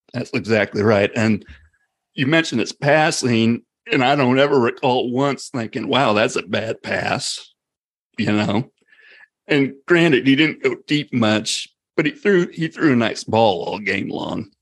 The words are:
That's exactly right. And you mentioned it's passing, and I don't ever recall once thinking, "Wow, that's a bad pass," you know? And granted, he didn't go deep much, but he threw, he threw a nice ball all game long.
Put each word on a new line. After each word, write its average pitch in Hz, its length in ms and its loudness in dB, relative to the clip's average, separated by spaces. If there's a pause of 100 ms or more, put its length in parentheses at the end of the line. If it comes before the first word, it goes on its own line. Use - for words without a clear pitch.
(120)
That's 123 200 -8
exactly 107 500 0
right. 104 320 4
And 110 300 0 (680)
you 131 120 -4
mentioned 156 340 0
it's - 120 -4
passing, 127 880 0 (300)
and 135 100 2
I 135 140 4
don't 131 240 4
ever 143 180 4
recall 123 540 0
once 135 380 -2
thinking, 113 360 -6
"Wow, 127 280 2
that's 113 200 2
a - 80 -2
bad 107 400 -6
pass," - 720 -6 (640)
you 107 140 -2
know? 107 400 -2 (760)
And 139 280 0 (120)
granted, 165 400 2
he 135 80 6
didn't 156 280 0
go 127 140 -2 (120)
deep 147 240 -4
much, 110 560 -2 (280)
but 160 100 0
he 151 60 -2
threw, 185 360 0
he 165 180 -6
threw 156 280 0
a - 20 4
nice 113 260 -2
ball 110 400 2
all 87 160 -6
game 98 300 -4
long. - 420 -8 (120)